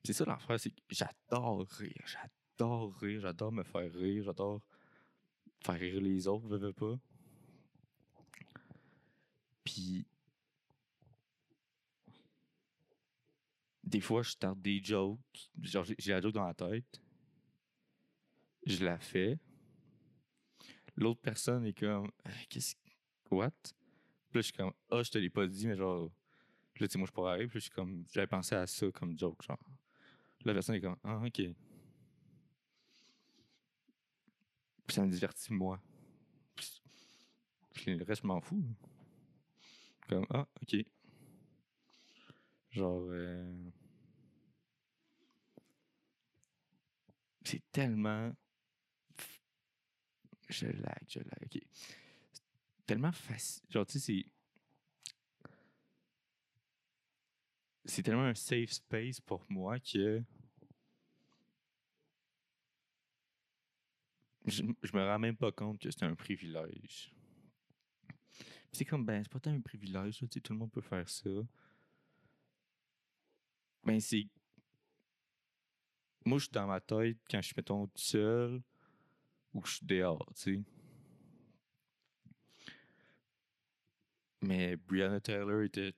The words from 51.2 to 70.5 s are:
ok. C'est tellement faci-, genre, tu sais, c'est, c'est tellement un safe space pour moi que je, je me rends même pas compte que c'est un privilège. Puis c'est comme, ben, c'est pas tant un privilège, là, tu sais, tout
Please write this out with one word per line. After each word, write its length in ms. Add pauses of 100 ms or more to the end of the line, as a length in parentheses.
ok. 160 (120)
C'est 1120
tellement 260
faci-, 580
genre, 180
tu 60
sais, 60
c'est, 260 (3500)
c'est 180
tellement 220
un 100
safe 380
space 480
pour 280
moi 300
que 420 (4000)
je, 160 (220)
je 100
me 100
rends 160
même 180
pas 140
compte 280
que 100
c'est 140
un 120
privilège. 960 (1300)
Puis 360
c'est 120
comme, 200
ben, 180
c'est 80
pas 80
tant 120
un 100
privilège, 600
là, 60
tu 80
sais, 60
tout 120